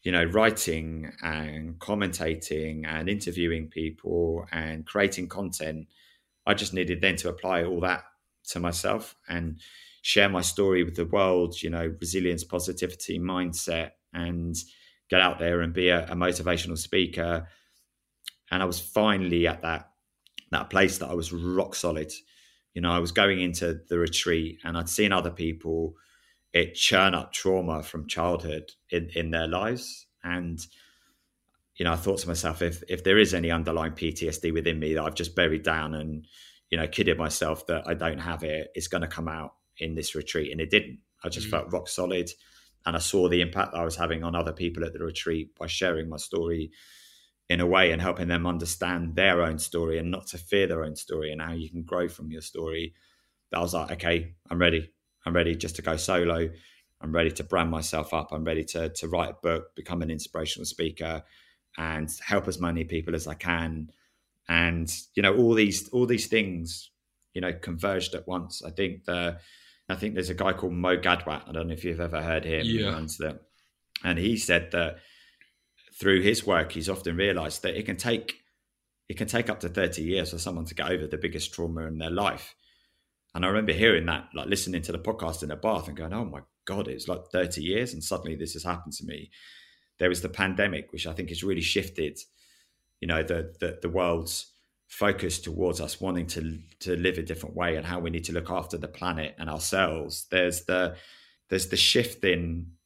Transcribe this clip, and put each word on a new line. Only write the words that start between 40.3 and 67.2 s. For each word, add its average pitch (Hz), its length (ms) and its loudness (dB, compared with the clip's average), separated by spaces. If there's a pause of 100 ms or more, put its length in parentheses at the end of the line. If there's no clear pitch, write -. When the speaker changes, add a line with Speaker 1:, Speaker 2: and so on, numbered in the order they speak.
Speaker 1:
And 80 100 -4
it 82 80 -2
didn't. 101 300 2 (240)
I 87 60 -6
just 95 180 -6
Speaker 2:
Mm. 110 40 -4
Speaker 1:
felt 82 220 -2
rock 87 160 -4
solid. 90 400 -2 (560)
And 85 100 0
I 85 40 0
saw 90 280 4
the 87 140 6
impact 87 320 0
that 85 60 -4
I 85 60 0
was 82 120 -2
having 82 260 -2
on 85 120 -2
other 82 180 0
people 82 320 -4
at 82 80 -8
the 82 100 -8
retreat 80 520 -4
by 82 120 -10
sharing 85 400 -2
my 80 100 -8
story 82 540 -2 (800)
in 87 120 8
a 87 60 6
way 92 240 8
and 80 100 2
helping 87 260 0
them 85 180 2
understand 85 680 -2
their 90 260 6
own 80 160 2
story 82 400 0
and 82 140 -2
not 92 160 -6
to - 100 -12
fear 95 300 4
their 82 160 0
own 78 120 -6
story 78 360 -4
and 78 100 -8
how 82 120 -6
you 80 160 -6
can 85 140 -8
grow 87 260 -2
from 78 220 -10
your 78 100 -10
story. 82 520 -6 (580)
That 87 80 -2
I - 20 2
was 87 120 0
like, 82 180 -2
"Okay, 85 440 0 (140)
I'm 85 100 -2
ready. 82 320 4 (340)
I'm 85 80 0
ready 85 220 4
just 82 220 -6
to - 40 -8
go 82 140 0
solo. 85 540 2 (500)
I'm 78 140 -6
ready 82 180 4
to - 140 -8
brand 85 260 2
myself 78 420 -2
up. 78 200 -2
I'm 78 100 -4
ready 80 220 0
to, 82 240 -2
to - 180 -6
write 85 220 0
a - 120 -10
book, 82 340 0
become 85 260 -6
an 80 100 -2
inspirational 80 540 -6
speaker 80 580 -4 (540)
and 80 320 -2 (160)
help 101 240 0
as 87 100 -6
many 85 240 0
people 80 320 -2
as 80 120 -4
I 76 60 -6
can." 82 580 -4 (580)
And, 85 440 2 (220)
you 101 80 4
know, 98 120 6
all 117 180 8
these, 104 360 4
all 123 160 4
these 117 220 0
things, 90 640 0 (440)